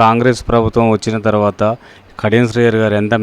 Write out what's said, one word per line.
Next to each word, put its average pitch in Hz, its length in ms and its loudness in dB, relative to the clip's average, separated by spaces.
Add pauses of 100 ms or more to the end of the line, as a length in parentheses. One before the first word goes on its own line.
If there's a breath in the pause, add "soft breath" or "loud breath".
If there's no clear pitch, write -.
కాంగ్రెస్ 117 460 2
ప్రభుత్వం 117 360 0 (100)
వచ్చిన 110 220 -4 (100)
తర్వాత 104 340 0 (600 soft breath)
కడియం 123 300 2
శ్రీహరి 117 300 0
గారు 104 200 0
ఎంత 104 220 -2